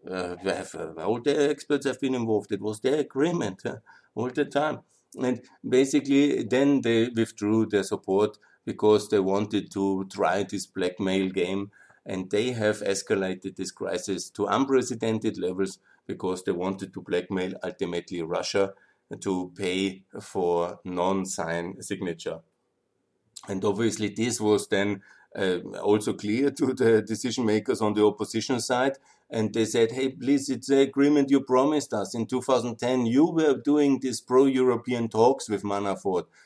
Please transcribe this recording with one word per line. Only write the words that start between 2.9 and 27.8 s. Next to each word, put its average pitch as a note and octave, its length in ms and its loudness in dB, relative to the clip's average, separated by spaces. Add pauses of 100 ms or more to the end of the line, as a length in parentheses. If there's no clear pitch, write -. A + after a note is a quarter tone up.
agreement, C3 640 -2
uh, - 140 -6 (360)
all A#2+ 140 -4
the C#3+ 160 -2
time. C#3+ 340 -2 (420)
And B2 200 -2 (260)
basically, C#3 760 4
then C3+ 400 4
they A#2 260 4
withdrew A2 560 0
their G2+ 180 2
support G2 540 0 (260)
because G#2 460 2
they G#2 100 4
wanted G2 520 0
to G2 340 0
try F#2+ 380 0
this F#2+ 220 -8
blackmail F#2+ 680 0
game. F#2+ 400 -2 (340)
And F#2 240 -6
they A#2+ 240 0
have G#2+ 240 0
escalated F#2+ 800 -4
this F#2+ 140 -8
crisis F#2 580 -6
to G2+ 160 -4
unprecedented A2+ 920 0
levels F2+ 420 -4 (280)
because F#2 380 -6
they G2 80 0
wanted F#2+ 400 -6
to F#2+ 80 -12
blackmail G2 600 -4
ultimately F2 600 -6
Russia F2+ 520 -2 (460)
to F#2 380 -4
pay F#2+ 440 -2 (200)
for F2 640 -2
non-sign F2+ 960 -4
signature. F2 580 -8 (1080)
And G2 160 -4
obviously G#2 420 0
this A2+ 320 -4
was G#2+ 300 2
then, G2+ 320 0 (340)
uh, F#2+ 220 0 (260)
also G#2 300 2
clear A2+ 380 0
to C#3 160 -2
the A#2 340 4
decision A2+ 440 -4
makers G#2+ 360 0